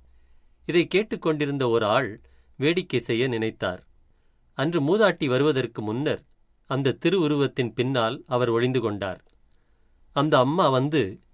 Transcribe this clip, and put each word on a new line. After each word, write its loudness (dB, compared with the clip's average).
இதை 2
கேட்டுக்கொண்டிருந்த -2
ஒரு 2
ஆள் 0
வேடிக்கை -2
செய்ய -2
நினைத்தார். -4
அன்று -2
மூதாட்டி 2
வருவதற்கு 0
முன்னர் -4
அந்த 0
திருவுருவத்தின் 0
பின்னால் -2
அவர் 0
ஒளிந்து 0
கொண்டார். -6
அந்த 2
அம்மா 4
வந்து 0